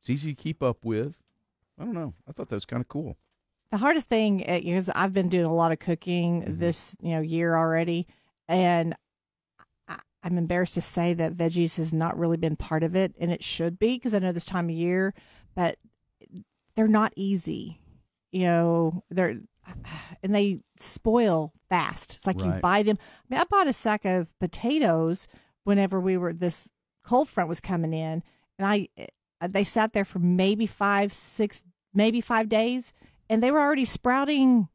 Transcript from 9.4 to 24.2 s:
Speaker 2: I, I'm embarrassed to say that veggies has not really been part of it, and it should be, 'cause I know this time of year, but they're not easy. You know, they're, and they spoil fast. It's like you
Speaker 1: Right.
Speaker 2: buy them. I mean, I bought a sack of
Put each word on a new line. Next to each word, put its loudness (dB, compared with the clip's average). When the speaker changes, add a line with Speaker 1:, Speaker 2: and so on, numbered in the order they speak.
Speaker 2:
I, -14
I'm 0
embarrassed 0
to -2
say 0
that -2
veggies 0
has -2
not 0
really 2
been 0
part -4
of 0
it, 0
and 0
it -4
should -4
be, 0
'cause -2
I 2
know 0
this -6
time -4
of -4
year, 0
but -2
they're 2
not 2
easy. -4
You -2
know, 2
they're, -2
and 0
they 2
spoil 0
fast. -2
It's -14
like -2
you -4
Speaker 1:
Right. -2
Speaker 2:
buy 2
them. 2
I -20
mean, -2
I 4
bought 2
a 0
sack -2
of 0